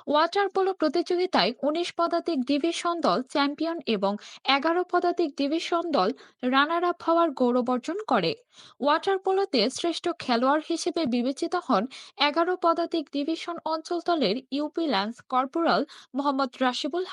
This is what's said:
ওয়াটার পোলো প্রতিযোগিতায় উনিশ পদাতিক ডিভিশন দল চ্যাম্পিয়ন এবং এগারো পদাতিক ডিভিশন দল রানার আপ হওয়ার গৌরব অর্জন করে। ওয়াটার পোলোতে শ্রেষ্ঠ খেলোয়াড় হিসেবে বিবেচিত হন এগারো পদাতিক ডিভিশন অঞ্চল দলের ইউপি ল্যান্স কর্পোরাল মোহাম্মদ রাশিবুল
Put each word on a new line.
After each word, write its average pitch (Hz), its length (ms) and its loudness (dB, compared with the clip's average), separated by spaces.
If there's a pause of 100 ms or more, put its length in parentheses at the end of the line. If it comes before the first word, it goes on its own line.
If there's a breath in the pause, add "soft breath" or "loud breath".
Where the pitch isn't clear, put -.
ওয়াটার 339 420 2
পোলো 381 320 0
প্রতিযোগিতায় 311 720 2 (120)
উনিশ 320 260 0 (100)
পদাতিক 339 400 0 (120)
ডিভিশন 330 500 0
দল 208 180 2 (140)
চ্যাম্পিয়ন 302 540 -2
এবং 202 260 0 (440 loud breath)
এগারো 330 280 0
পদাতিক 349 520 0
ডিভিশন 330 480 -2 (120)
দল 190 140 2 (420 loud breath)
রানার 311 320 2
আপ 349 180 0
হওয়ার 330 260 4 (100)
গৌরব 247 320 2
অর্জন 269 280 -4 (100)
করে। 175 240 2 (480 loud breath)
ওয়াটার 320 380 2
পোলোতে 381 420 0 (100)
শ্রেষ্ঠ - 340 -4 (180)
খেলোয়াড় 262 460 2
হিসেবে 339 380 -2
বিবেচিত 254 480 -2 (120)
হন 202 160 2 (460 loud breath)
এগারো 330 340 0
পদাতিক 330 500 0
ডিভিশন 320 520 -4
অঞ্চল 320 420 -4
দলের 262 300 2 (140)
ইউপি 302 360 -2
ল্যান্স 214 300 0 (120)
কর্পোরাল 254 520 2 (340 loud breath)
মোহাম্মদ 269 360 0 (100)
রাশিবুল 269 520 -2